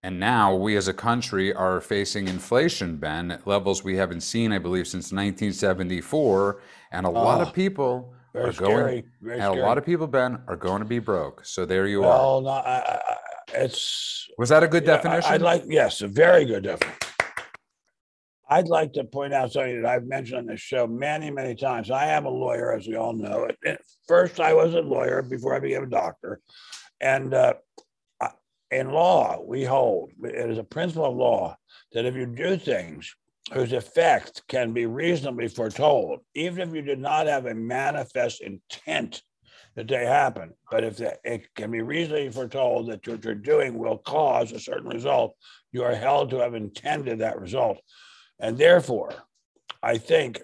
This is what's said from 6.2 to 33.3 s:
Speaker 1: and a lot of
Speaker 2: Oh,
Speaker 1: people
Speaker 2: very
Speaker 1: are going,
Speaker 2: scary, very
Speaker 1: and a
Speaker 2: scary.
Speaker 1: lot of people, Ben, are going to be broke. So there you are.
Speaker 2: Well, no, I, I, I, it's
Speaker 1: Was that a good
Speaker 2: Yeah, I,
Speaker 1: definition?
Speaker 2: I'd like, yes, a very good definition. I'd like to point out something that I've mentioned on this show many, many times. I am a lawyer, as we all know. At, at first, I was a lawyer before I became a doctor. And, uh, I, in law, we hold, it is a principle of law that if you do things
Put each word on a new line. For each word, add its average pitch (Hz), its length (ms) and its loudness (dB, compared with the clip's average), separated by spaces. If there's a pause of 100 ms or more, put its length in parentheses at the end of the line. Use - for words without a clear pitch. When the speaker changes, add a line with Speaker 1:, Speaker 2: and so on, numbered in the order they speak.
Speaker 1:
and 92 160 -4
a - 20 2
lot 113 320 2
of 175 60 0
Speaker 2:
Oh, - 40 -12
Speaker 1:
people 139 640 -2 (200)
Speaker 2:
very 120 160 -2
Speaker 1:
are 113 40 -6
going, 98 220 2
Speaker 2:
scary, 127 300 0 (140)
very 113 200 -8
Speaker 1:
and 101 80 0
a 98 60 2
Speaker 2:
scary. - 120 0
Speaker 1:
lot 117 140 4
of 143 60 -8
people, 165 200 0
Ben, 127 420 0
are 90 100 -4
going 92 220 0
to 107 80 -6
be 120 120 -2
broke. 90 440 -2
So - 220 -6
there 95 220 2
you 101 160 2
are. - 60 8
Speaker 2:
Well, 135 320 6
no, 135 80 -4
I, 131 280 -2
I, - 220 -2 (100)
I, - 80 -2 (460)
it's - 640 -6 (100)
Speaker 1:
Was 120 120 0
that 156 120 10
a 165 60 4
good 160 180 2
Speaker 2:
Yeah, - 80 6
I, - 40 8
Speaker 1:
definition? 165 340 2
Speaker 2:
I'd 156 100 4
like, 170 240 2
yes, 143 360 2
a 101 60 -4
very 156 380 8
good 104 180 -2
definition. - 360 -2 (1500)
I'd 165 200 4
like 156 260 2
to 139 100 -2
point 139 300 -6
out 131 200 0
something 127 280 -2
that 117 80 0
I've 123 160 0
mentioned 131 320 -6
on 120 80 -8
this 113 160 -10
show 123 240 0
many, 147 460 -4
many 131 240 -6
times. 113 340 -4
I 135 200 0
am 151 180 0
a - 20 -4
lawyer, 123 440 -2
as 110 140 -6
we 110 80 -6
all 113 180 -2
know. 110 360 -4
At, - 160 -4
at - 160 -4 (260)
first, 175 320 4
I 160 140 4
was 165 220 6
a 170 60 2
lawyer 131 420 0
before 131 320 -4
I 135 40 0
became 135 260 -4
a - 20 -10
doctor. - 540 -4 (600)
And, 135 320 0
uh, 127 220 4 (680)
I, - 80 -2 (400)
in 131 220 -2
law, 160 520 4
we 135 200 -4
hold, 123 480 2 (120)
it - 280 -4
is 113 80 -4
a 110 40 -8
principle 160 420 -4
of 127 100 0
law 123 420 0 (360)
that 117 120 -2
if 127 80 -2
you 127 140 -6
do 147 280 -2
things 90 600 -6 (360)